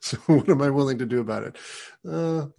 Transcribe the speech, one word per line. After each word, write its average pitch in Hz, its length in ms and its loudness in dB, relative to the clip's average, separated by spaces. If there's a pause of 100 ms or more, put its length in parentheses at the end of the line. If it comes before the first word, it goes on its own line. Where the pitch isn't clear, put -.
So - 160 -6 (100)
what 151 220 6
am 139 120 4
I 143 80 2
willing 135 300 0
to 127 60 -4
do 120 140 0
about 110 240 -4
it? - 140 -12 (500)
Uh, 165 400 -2 (120)